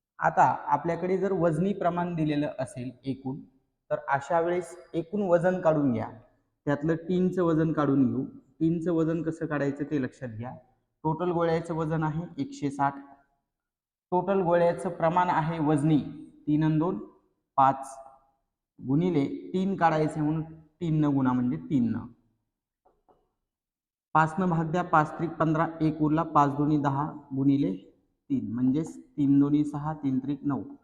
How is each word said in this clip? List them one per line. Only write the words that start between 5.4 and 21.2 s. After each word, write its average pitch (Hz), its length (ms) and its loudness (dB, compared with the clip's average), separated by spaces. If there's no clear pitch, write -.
काढून 151 320 4
घ्या, 110 160 -4
त्यातलं 147 300 0
टीनचं 180 480 0
वजन 160 300 2
काढून 139 340 4
घेऊ. 117 180 -2
टीनचं 165 320 0
वजन 165 300 0
कसं 160 240 -6
काढायचं 143 380 -2
ते 143 180 -2
लक्षात 127 280 -8
घ्या. 120 260 -10
टोटल 160 280 -2
गोळ्याचं 165 420 0
वजन 160 300 -2
आहे 156 200 -2
एकशे 139 340 -4
साठ, 139 220 -2
टोटल 180 300 0
गोळ्याचं 170 480 2
प्रमाण 175 400 0
आहे 165 300 0
वजनी 151 380 2
तीन 151 160 2
आणि 156 160 2
दोन 190 200 -2
पाच 135 420 2
गुणिले 151 380 2
तीन 190 220 -2
काढायचं 156 440 2
आहे - 20 -2
म्हणून 156 220 0
तीन 156 420 -4
न 151 40 4
गुणा 135 280 2